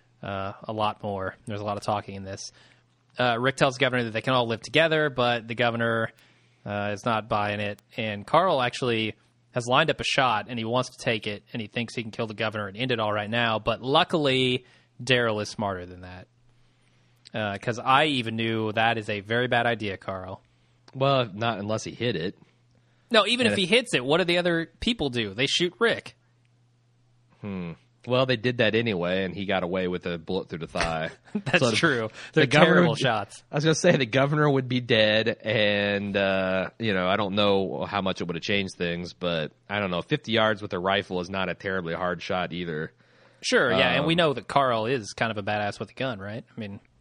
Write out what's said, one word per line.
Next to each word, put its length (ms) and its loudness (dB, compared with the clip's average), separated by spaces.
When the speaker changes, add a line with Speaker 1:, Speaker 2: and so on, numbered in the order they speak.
Speaker 1:
uh, 300 -6
a 100 -10
lot 300 -2
more. 320 -6
There's 140 -6
a 40 -8
lot 120 -2
of 60 -8
talking 320 -4
in 80 -12
this. 300 -12
Uh, 220 2
Rick 160 0
tells 180 4
the 60 -10
governor 240 2
that 80 -4
they 80 -2
can 120 -2
all 140 2
live 160 -2
together, 480 2
but 380 0
the 80 -6
governor, 540 0
uh, 280 -4
is 120 -8
not 240 0
buying 300 0
it. 240 -6
And 280 -4
Carl 380 4
actually 540 0
has 160 -4
lined 240 4
up 100 0
a 40 -4
shot, 440 2
and 120 -8
he 40 -4
wants 260 0
to 140 -20
take 220 0
it, 160 -6
and 80 -6
he 60 -8
thinks 300 -6
he 60 -4
can 100 -10
kill 160 -4
the 60 -10
governor 340 -2
and 80 -14
end 160 -2
it 80 0
all 120 0
right 160 -2
now. 300 0
But 240 -2
luckily, 840 2
Daryl 400 2
is 60 -4
smarter 360 -4
than 180 -16
that. 260 -16
Uh, 240 -2
'cause 220 -4
I 240 6
even 320 -2
knew 360 0
that 260 2
is 100 -6
a 120 -4
very 280 0
bad 180 2
idea, 300 -2
Carl. 460 -10
Speaker 2:
Well, 380 2
not 260 -2
unless 260 -4
he 60 -8
hit 260 -4
it. 200 -4
Speaker 1:
No, 160 6
even 200 2
Speaker 2:
And 80 4
Speaker 1:
if 40 2
he 60 2
Speaker 2:
if 60 -4
Speaker 1:
hits 240 2
it, 100 0
what 140 4
do 60 4
the 120 2
other 340 0
people 280 0
do? 240 -2
They 140 0
shoot 320 0
Rick. 360 0
Speaker 2:
Hmm. 320 -8
Well, 200 2
they 100 0
did 220 -2
that 160 4
anyway, 500 0
and 100 -4
he 120 -6
got 160 0
away 260 -2
with 180 -4
a 120 -4
bullet 300 -6
through 100 -10
the 80 -8
thigh. 440 -4
Speaker 1:
<laughs> 120 -6
That's 160 0
Speaker 2:
So 100 4
the, 60 0
Speaker 1:
true. 320 0
Speaker 2:
the 80 4
Speaker 1:
They're 60 6
Speaker 2:
governor 280 6
Speaker 1:
terrible 160 6
Speaker 2:
would, 80 -2
Speaker 1:
shots. 520 -2
Speaker 2:
I 40 -12
was 100 0
gonna 120 6
say 200 6
the 100 2
governor 440 2
would 180 2
be 120 0
dead, 480 4
and, 880 0
uh, 540 2
you 120 0
know, 160 2
I 80 4
don't 200 -2
know 520 2
how 140 -2
much 180 -2
it 60 -4
would 100 -6
have 60 -6
changed 340 -2
things, 380 -4
but 380 -4
I 80 -2
don't 140 -2
know. 100 -2
Fifty 300 -4
yards 280 2
with 140 -8
a 60 -4
rifle 400 0
is 100 -8
not 180 -4
a 60 -4
terribly 400 -4
hard 280 -4
shot 300 -4
either. 400 -6
Speaker 1:
Sure, 300 2
yeah, 220 4
and 120 2
we 100 2
Speaker 2:
Um, 40 2
Speaker 1:
know 160 4
that 140 -10
Carl 380 2
is 280 -2
kind 160 0
of 80 -4
a 40 -6
badass 380 -2
with 100 -8
a 40 -20
gun, 240 -4
right? 260 -10
I 40 -10
mean, 200 -10